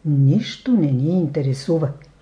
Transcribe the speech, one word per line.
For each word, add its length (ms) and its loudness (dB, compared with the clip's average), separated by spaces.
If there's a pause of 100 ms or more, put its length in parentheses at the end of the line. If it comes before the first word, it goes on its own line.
Нищо 680 0
не 200 2
ни 280 0
интересува.“ 720 -2 (300)